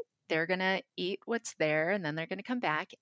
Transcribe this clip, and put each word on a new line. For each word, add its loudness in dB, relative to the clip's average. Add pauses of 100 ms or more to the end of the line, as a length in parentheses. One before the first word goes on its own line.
(300)
They're 2
gonna 2 (160)
eat -2
what's -4
there, 2
and 0
then -2
they're -4
gonna -6
come -2
back. 0 (100)